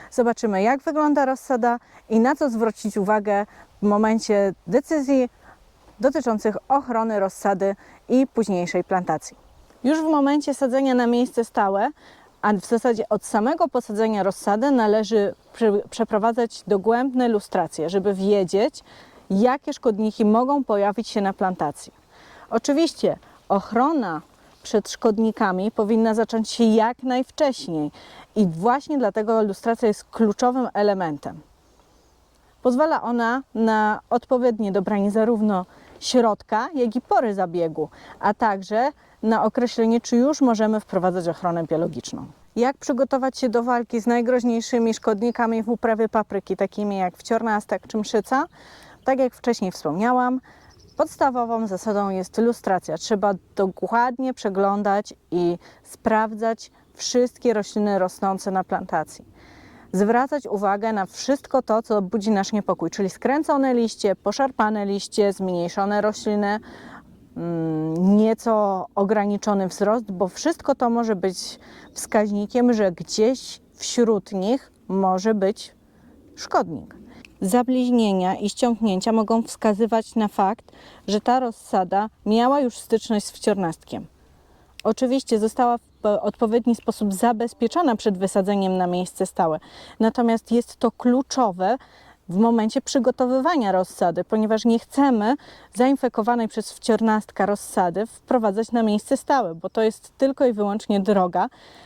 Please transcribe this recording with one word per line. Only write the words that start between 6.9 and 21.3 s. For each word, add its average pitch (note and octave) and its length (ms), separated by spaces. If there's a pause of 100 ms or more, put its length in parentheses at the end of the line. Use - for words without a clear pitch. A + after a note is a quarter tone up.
rozsady G3 560 (320)
i C4 180
późniejszej F#3 580
plantacji. F3+ 520 (480)
Już D#4 160
w D#4 40
momencie D4 500
sadzenia C4+ 400
na B3 120
miejsce A#3+ 380
stałe, G#3 460 (520)
a G#3 100
w G3 120
zasadzie A#3 440
od G#3 160
samego C#4 440
posadzenia A3 540
rozsady G#3 480
należy G#3+ 640 (180)
prze-, G#3 380
przeprowadzać A3+ 760
dogłębne A#3 640
lustracje, F3 600
żeby G3 240
wiedzieć, G3 680 (460)
jakie B3 420
szkodniki A3 520
mogą B3+ 400
pojawić G#3 440
się - 120
na G3 120